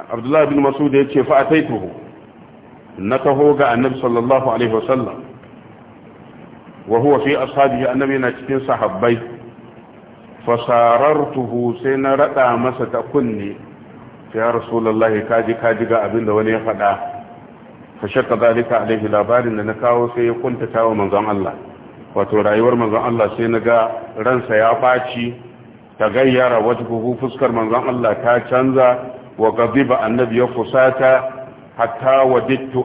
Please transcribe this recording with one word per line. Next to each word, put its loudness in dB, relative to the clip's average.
Abdullahi 0
bin 0
Mas'ud 0
ya 4
ce, 0
"Fa 2
ataituhu, 0
na -2
taho 4
ga 2
Annabi 0
sallallahu 2
alaihi 0
wasallam. -2
Wa 2
huwa 4
fi 0
ashabihi, 0
Annabi -2
yana 0
cikin -4
sahabbai. 0
Fa 0
sarartuhu, 2
sai -2
na 0
rada 2
masa -2
ta -4
kunne. -4
Ya 0
Rasulullahi, 0
ka 0
ji, -2
ka 0
ji -4
ga 0
abin -2
da 0
wani 0
ya 0
faɗa." -2
Fa -6
shakka -2
zalika 0
alaihi, -2
labarin 0
da -4
na -4
kawo 0
sai 0
ya 0
kuntata -4
wa 2
manzon 0
Allah. -4
Wato 0
rayuwar 2
manzon 0
Allah 0
sai -2
na 0
ga 2
ransa 0
ya 4
ɓaci, -2
tagayyara 2
wajhuhu, -2
fuskar -2
manzon 0
Allah 0
ta 4
canza, 2
wa 4
ghadiba, 0
Annabi 0
ya 2
fusata, 2
hatta 2
wadittu 0